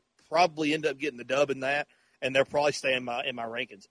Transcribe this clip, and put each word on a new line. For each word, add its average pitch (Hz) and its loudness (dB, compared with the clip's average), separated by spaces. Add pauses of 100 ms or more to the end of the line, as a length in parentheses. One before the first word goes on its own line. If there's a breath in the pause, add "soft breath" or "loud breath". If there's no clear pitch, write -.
(300)
probably 156 2
end 151 -4
up 139 0
getting 139 -4
the 120 -14
dub 135 2
in 135 -4
that, 143 -2 (340)
and 131 -2
they'll 135 6
probably 147 2
stay 135 -2
in 127 -2
my, 123 -6
in 131 -6
my 117 -6
rankings. 113 -8